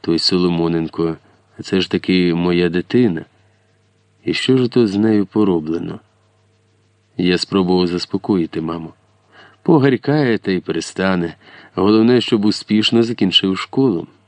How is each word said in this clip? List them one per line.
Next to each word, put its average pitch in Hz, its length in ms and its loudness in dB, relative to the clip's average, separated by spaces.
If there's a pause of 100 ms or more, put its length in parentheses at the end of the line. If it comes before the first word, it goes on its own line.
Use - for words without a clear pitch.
той 85 180 0
Соломоненко, 85 960 -2 (420)
а - 40 -14
це 95 180 -2
ж - 100 -6
таки 90 420 0
моя 87 360 0
дитина. 90 560 0 (1000)
І 85 100 -2
що 131 240 0
ж 123 100 0
то 117 200 2
з 95 80 -2
нею 104 300 2
пороблено? 85 760 -2 (1160)
Я 90 200 0
спробував 90 500 0
заспокоїти 87 760 -4
маму. 82 320 -10 (680)
Погарькає 139 760 2
та 98 140 -4
й 90 80 0
перестане. 85 760 -4 (400)
Головне, 110 460 4
щоб 107 240 0
успішно 107 580 0
закінчив 98 540 0
школу. 117 500 -2 (200)